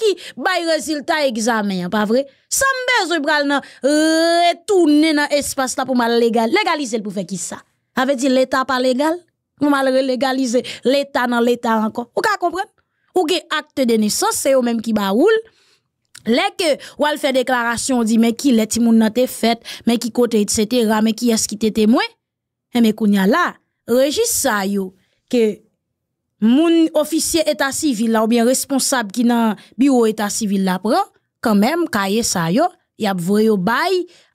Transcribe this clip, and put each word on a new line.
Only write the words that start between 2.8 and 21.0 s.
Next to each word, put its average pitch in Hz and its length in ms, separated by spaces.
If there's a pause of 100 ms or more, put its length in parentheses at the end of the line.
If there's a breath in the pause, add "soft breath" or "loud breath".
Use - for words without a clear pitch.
bezwen 349 380
pral 294 240
nan 285 160 (160 loud breath)
retounen 320 1400
nan 285 160
espas 269 400
la 269 120
pou 262 100
mal 233 240
legal-, 233 320
legalize 302 420
l 208 80
pou 208 80
fè 185 160
ki 190 80
sa? - 240 (320)
Sa 262 160
vle 277 80
di 254 160
Leta 262 320
pa 262 160
legal? 285 400 (420)
Pou 294 80
mal 269 240
relégalize 262 680 (200 loud breath)
Leta 262 480
nan 240 140
Leta 240 340
ankò. 220 380
Ou 403 80
ka 427 180
konprann? 359 240 (480)
Ou 349 140
gen 330 240
ak 302 240
de 233 240
nesans, 214 340
se 269 220
yo 254 80
menm 233 180
ki 226 140
ba 196 180
ou 285 140
l. 453 140 (840 soft breath)
Lè 285 220 (100)
ke 330 140 (240 loud breath)
ou 285 100
al 302 140
fè 277 140
deklarasyon, 233 720
di, 226 120
men 226 160
ki 262 220
lè 220 140
timoun 226 280
nan 220 160
te 254 160
fèt, 226 320 (240 loud breath)
men 233 160
ki 240 120
kote, 240 260
et 202 100
cetera, 220 540